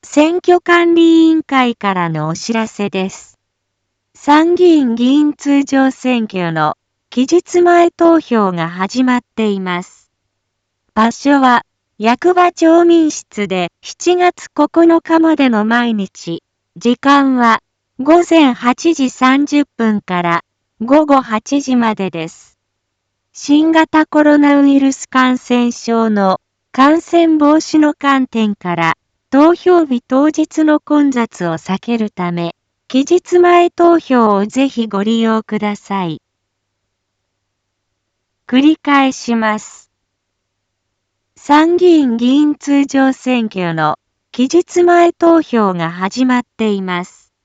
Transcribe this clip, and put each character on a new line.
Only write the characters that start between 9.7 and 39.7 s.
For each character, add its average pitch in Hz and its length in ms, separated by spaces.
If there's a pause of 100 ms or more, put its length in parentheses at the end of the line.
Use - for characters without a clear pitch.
す。 - 280 (840)
場 226 180
所 277 280
は、 247 220 (360)
役 240 360
場 349 180
町 330 320
民 330 260
室 - 380
で 180 320
七 - 360
月 359 340
九 294 180 (320)
日 330 180
ま 320 160
で 277 140
の 214 160
毎 233 300
日、 185 480 (340)
時 240 200
間 277 400
は 233 240 (400)
午 320 280
前 302 240
八 247 420
時 262 160
三 269 360
十 294 180
分 214 360
か 180 220
ら 170 220 (360)
午 277 260
後 277 140
八 226 400
時 262 140
ま 226 220
で 185 140
で 165 180
す。 - 300 (720)
新 302 400
型 320 340
コ 302 160
ロ 294 160
ナ 285 220
ウ 277 80
イ 277 100
ル 269 140
ス - 160
感 254 300
染 240 340
症 226 360
の 196 320 (300)
感 294 300
染 330 380
防 294 180
止 311 240
の 302 140
観 269 340
点 214 260
か 175 220
ら、 165 200 (340)
投 311 240
票 349 300
日 254 220
当 277 220
日 311 360
の 302 160
混 294 300
雑 226 380
を 160 60
避 185 260
け 233 180
る 214 120
た 175 220
め、 170 220 (320)
期 262 180
日 359 340
前 349 320
投 339 280
票 233 360
を 196 120
ぜ 262 220
ひ 233 180
ご 202 160
利 226 180
用 220 220
く 214 160
だ 208 180
さ 196 280
い。 160 180 (2250)
繰 254 140
り 311 160
返 277 360
し - 220
ま 220 240
す。 - 320 (1500)